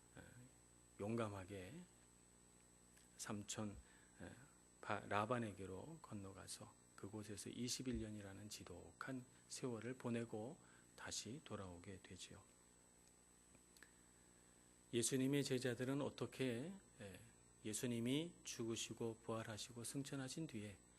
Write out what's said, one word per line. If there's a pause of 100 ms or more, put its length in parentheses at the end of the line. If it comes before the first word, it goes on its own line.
(1000)
용감하게 (1400)
삼촌 (1300)
라반에게로
건너가서 (220)
그곳에서
이십일
년이라는
지독한 (240)
세월을
보내고 (380)
다시
돌아오게
되지요. (2500)
예수님의
제자들은
어떻게, (300)
예, (440)
예수님이
죽으시고
부활하시고
승천하신
뒤에 (220)